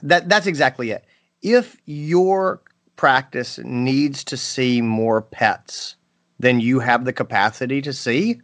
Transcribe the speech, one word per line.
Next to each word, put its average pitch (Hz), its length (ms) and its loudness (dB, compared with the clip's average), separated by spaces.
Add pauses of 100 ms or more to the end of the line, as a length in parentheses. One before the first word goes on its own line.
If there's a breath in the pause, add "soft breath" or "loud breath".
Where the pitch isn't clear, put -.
that, 170 240 2
that's 196 200 2
exactly 135 440 -2
it. - 140 -10 (360)
If 233 440 0
your 180 760 0 (360)
practice 131 640 0
needs 131 640 -2
to - 100 -10
see 127 460 0
more 113 400 2
pets - 760 -4 (440)
than 123 200 4
you 123 200 2
have 120 260 0
the 127 80 -2
capacity 117 680 -2
to 139 120 -8
see 165 500 -2